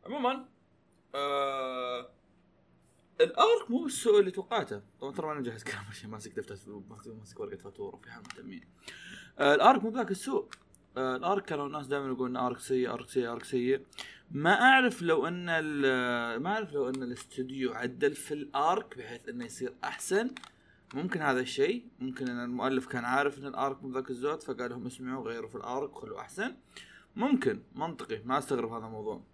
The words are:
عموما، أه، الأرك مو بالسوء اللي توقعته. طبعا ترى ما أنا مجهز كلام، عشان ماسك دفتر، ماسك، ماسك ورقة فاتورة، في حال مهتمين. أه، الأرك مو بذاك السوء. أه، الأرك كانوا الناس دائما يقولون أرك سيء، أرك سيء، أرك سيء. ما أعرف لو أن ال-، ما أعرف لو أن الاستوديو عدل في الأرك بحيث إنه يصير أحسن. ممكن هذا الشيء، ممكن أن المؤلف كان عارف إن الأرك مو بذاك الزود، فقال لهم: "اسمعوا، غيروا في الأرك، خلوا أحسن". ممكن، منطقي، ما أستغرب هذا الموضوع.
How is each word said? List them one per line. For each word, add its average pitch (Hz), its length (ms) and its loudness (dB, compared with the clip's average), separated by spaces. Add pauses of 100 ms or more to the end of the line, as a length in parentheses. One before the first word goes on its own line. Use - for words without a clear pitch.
عموما، 269 400 -2 (680)
أه، 131 960 -2 (1080)
الأرك 415 500 6
مو 330 120 2
بالسوء 220 360 6
اللي 185 120 6
توقعته. 185 500 -4 (200)
طبعا 135 120 -6
ترى 156 120 -4
ما 151 60 -2
أنا 147 80 -4
مجهز 113 240 -6
كلام، 101 260 -6
عشان 107 200 -12
ماسك 110 300 -10
دفتر، 104 160 -10 (340)
ماسك، 110 180 -18
ماسك 110 320 -16
ورقة 98 180 -6
فاتورة، 98 400 -10
في - 140 -20
حال 117 120 -16
مهتمين. - 440 -14 (720)
أه، 143 160 8
الأرك 240 280 8
مو 226 60 0
بذاك 214 220 -2
السوء. - 380 -2 (480)
أه، 131 180 0
الأرك 190 300 0
كانوا 143 220 -4
الناس 143 200 -6
دائما 139 200 -2
يقولون 127 300 -2
أرك 123 220 0
سيء، 127 340 0
أرك 117 160 -8
سيء، 120 220 0
أرك 117 120 -8
سيء. 131 420 0 (460)
ما 165 300 4
أعرف 254 400 6
لو 160 260 4
أن 175 220 -4
ال-، 127 920 2
ما 175 120 -2
أعرف 208 200 -4
لو 131 160 2
أن 131 140 -4
الاستوديو 127 720 -4
عدل 123 420 0
في - 180 -6
الأرك 147 640 0
بحيث 120 320 -10
إنه 120 160 -8
يصير - 280 -6 (100)
أحسن. 214 480 0 (640)
ممكن 165 280 -2
هذا 135 180 4
الشيء، 127 480 0 (120)
ممكن 131 280 -4
أن 120 160 -4
المؤلف 123 440 0
كان 120 180 -4
عارف 139 320 2
إن 135 80 -12
الأرك 135 380 -2
مو 135 60 -8
بذاك 131 200 -4
الزود، 143 340 -2
فقال 123 260 -4
لهم: 120 160 -8
"اسمعوا، 127 420 -6
غيروا 113 220 -6
في 120 60 -16
الأرك، 135 400 -4
خلوا - 240 -10
أحسن". - 360 -6 (600)
ممكن، 220 480 2 (120)
منطقي، 139 500 -6
ما 131 120 2
أستغرب 123 340 0
هذا 113 140 -8
الموضوع. 107 380 -8 (100)